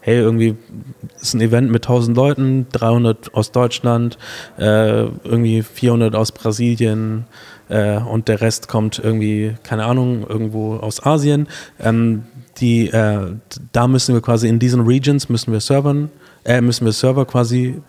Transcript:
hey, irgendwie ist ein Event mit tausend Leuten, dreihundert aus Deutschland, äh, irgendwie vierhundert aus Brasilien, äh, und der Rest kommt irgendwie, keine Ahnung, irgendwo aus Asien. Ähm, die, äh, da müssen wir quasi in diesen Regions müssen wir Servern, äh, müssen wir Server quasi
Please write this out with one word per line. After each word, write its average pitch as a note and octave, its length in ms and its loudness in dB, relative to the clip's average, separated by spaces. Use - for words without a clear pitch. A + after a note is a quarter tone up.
hey, A#2 160 2
irgendwie A2+ 380 2
ist - 140 -8
ein A2+ 80 0
Event A#2 300 2
mit A#2 140 0
tausend A#2+ 300 2
Leuten, C3 560 2
dreihundert A#2 640 0
aus - 180 -2
Deutschland, A#2+ 640 0
äh, A2 460 2
irgendwie A2+ 600 0
vierhundert A#2 520 0
aus A2 160 0
Brasilien, A2 920 -2
äh, G#2 280 0
und A2+ 300 -2
der G#2+ 140 0
Rest A2+ 260 -2
kommt G#2+ 360 -2
irgendwie, G#2+ 600 -2
keine A2 220 -4
Ahnung, B2 420 0
irgendwo A2 480 -4
aus A2 300 -8
Asien. D3 420 2
Ähm, A2+ 440 0
die, A#2 320 2
äh, G#2 440 0
da B2 160 2
müssen C3 260 2
wir A#2 80 2
quasi A#2 260 0
in A2+ 120 2
diesen B2 220 2
Regions C3+ 480 2
müssen A#2 240 -2
wir G#2+ 60 0
Servern, C#3+ 500 0
äh, A#2+ 180 2
müssen A#2+ 240 0
wir A2 60 2
Server C3 340 0
quasi B2 500 0